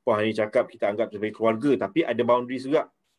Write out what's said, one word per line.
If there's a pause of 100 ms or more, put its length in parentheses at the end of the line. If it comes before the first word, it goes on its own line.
Puan
Hani
cakap
kita
anggap
sebagai
keluarga,
tapi
ada
boundaries
juga, (300)